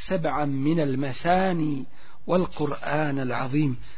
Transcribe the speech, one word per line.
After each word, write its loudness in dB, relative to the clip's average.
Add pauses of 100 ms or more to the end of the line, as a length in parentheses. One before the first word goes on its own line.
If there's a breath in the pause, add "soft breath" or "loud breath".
سَبْعًا 0
مِنَ 2
الْمَثَانِي 0 (420 loud breath)
وَالْقُرْآنَ 0
الْعَظِيمِ, 0 (220 loud breath)